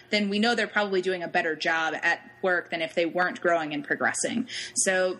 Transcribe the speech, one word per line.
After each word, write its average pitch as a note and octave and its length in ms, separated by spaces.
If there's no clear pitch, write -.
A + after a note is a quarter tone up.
then G#3 180
we G3+ 100
know A#3 160
they're A3 120
probably G3+ 340
doing F#3 220
a E3 60
better E3 260
job D#3+ 480
at E3+ 180
work F3+ 280
than E3 120
if D#3+ 120
they E3+ 120
weren't F3 340
growing D#3+ 320
and D3 120
progressing. - 640
So F#3 460